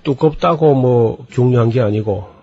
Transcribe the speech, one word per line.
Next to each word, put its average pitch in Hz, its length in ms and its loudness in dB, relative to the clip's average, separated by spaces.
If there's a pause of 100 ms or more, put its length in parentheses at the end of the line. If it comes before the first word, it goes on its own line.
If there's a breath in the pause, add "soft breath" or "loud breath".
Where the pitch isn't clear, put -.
두껍다고 151 680 0
뭐 123 560 0
중요한 123 400 2
게 117 100 -2
아니고 104 480 -2 (160)